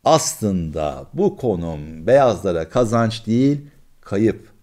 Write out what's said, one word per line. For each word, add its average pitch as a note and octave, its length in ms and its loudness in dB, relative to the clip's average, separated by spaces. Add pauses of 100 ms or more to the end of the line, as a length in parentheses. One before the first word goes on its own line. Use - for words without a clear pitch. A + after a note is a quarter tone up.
Aslında D#2+ 1080 0
bu F#3+ 240 0
konum D#2+ 680 -4
beyazlara G2 640 2
kazanç A#2 580 0
değil, C3+ 340 2 (400)
kayıp. A2+ 480 0 (140)